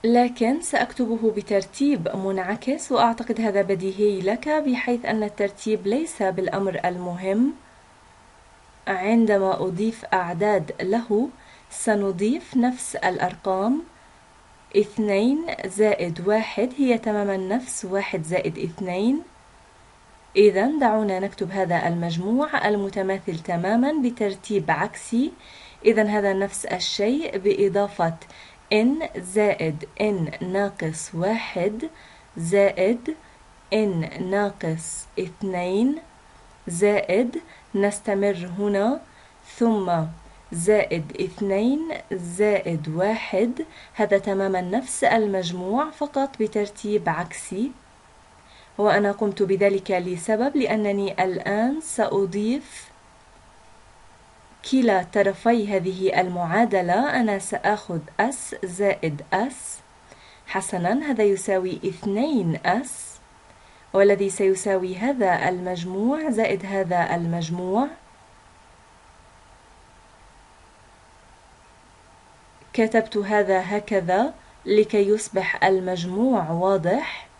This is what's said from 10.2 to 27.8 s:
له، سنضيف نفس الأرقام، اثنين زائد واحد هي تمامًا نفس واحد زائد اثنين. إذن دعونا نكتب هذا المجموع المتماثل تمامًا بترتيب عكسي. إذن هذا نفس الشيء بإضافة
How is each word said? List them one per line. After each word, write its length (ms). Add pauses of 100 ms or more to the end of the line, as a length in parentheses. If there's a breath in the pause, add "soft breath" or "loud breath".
له، 480 (400 loud breath)
سنضيف 880
نفس 380
الأرقام، 840 (960 soft breath)
اثنين 680 (200)
زائد 600
واحد 500
هي 200
تمامًا 400
نفس 480
واحد 380
زائد 340
اثنين. 640 (1120)
إذن 440
دعونا 400
نكتب 320
هذا 360
المجموع 800
المتماثل 720
تمامًا 540 (100)
بترتيب 680
عكسي. 600 (540 loud breath)
إذن 220
هذا 260
نفس 320
الشيء 720
بإضافة 760 (600 loud breath)